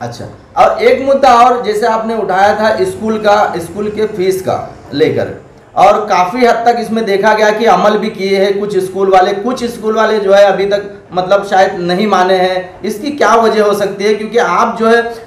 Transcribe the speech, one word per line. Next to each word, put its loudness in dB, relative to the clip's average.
अच्छा, -12
और 2
एक 2
मुद्दा 4
और 4
जैसे -2
आपने -2
उठाया 0
था 0
स्कूल -4
का, 0
स्कूल -8
के -2
फीस -2
का -4
लेकर, 0
और 4
काफ़ी 0
हद 2
तक 2
इसमें -4
देखा 2
गया 2
कि -2
अमल 2
भी -4
किए -2
हैं 0
कुछ -4
स्कूल -2
वाले, 4
कुछ -6
स्कूल -4
वाले 0
जो 0
है 6
अभी 2
तक -2
मतलब 0
शायद 0
नहीं 0
माने 2
हैं। -4
इसकी -8
क्या 2
वजह 2
हो 2
सकती -4
है? 0
क्योंकि -4
आप 0
जो 0
है 4